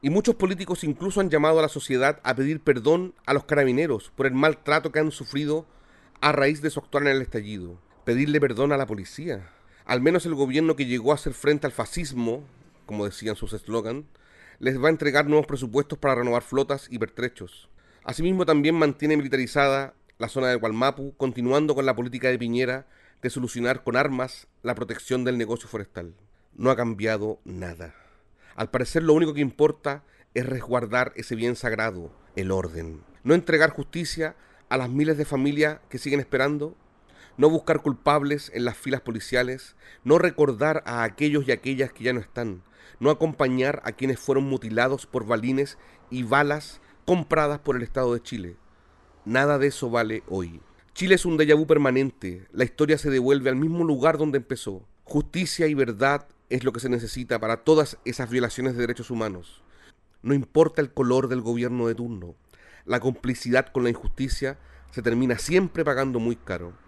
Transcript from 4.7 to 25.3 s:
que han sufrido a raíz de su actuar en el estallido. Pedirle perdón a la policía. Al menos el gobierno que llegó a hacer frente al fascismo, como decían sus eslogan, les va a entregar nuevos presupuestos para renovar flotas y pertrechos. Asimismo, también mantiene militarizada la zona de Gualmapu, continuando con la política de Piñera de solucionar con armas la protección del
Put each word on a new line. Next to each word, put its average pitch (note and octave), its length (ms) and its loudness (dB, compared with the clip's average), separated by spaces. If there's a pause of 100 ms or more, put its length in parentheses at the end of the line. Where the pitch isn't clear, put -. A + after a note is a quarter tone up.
que D#3 80 0
han D#3 120 0
sufrido D3 560 -6 (540)
a D3+ 120 2
raíz C#3+ 280 2
de D3+ 80 -2
su C#3+ 120 -6
actuar C#3+ 220 -2
en C#3+ 60 4
el C3+ 120 2
estallido. G#2 580 -8 (240)
Pedirle C#3+ 380 2
perdón C3+ 320 2
a - 40 0
la C3+ 100 -2
policía. G#2 600 -10 (360)
Al B2 160 0
menos E3 240 4
el E3 100 -2
gobierno C#3 400 2
que C#3 100 -4
llegó B2 260 0
a D3+ 40 6
hacer C#3 180 -6
frente D3 320 0
al C3+ 60 -2
fascismo, B2+ 720 -4 (420)
como G#2 200 -6
decían G#2+ 300 -6
sus G#2 180 -8
eslogan, A2+ 520 -6 (540)
les C3 220 -2
va C#3+ 60 4
a D#3+ 40 6
entregar D3 360 2
nuevos D3 200 4
presupuestos C3+ 500 -4
para C3+ 180 2
renovar A#2+ 280 0
flotas C#3 460 -2
y A#2+ 100 -10
pertrechos. A2+ 680 -8 (340)
Asimismo, F3+ 420 0
también D#3 300 4
mantiene D3+ 400 2
militarizada C3+ 800 0 (240)
la A#2 100 -6
zona C3 200 -2
de B2 80 2
Gualmapu, B2+ 600 -2
continuando C3+ 600 0
con C3+ 100 0
la C3 100 2
política B2 320 -4
de B2+ 100 2
Piñera B2 480 -2 (360)
de B2+ 80 -2
solucionar B2 540 -4
con A#2+ 120 -2
armas C3 520 -2 (160)
la A#2+ 120 -2
protección A#2 480 -4
del B2+ 140 0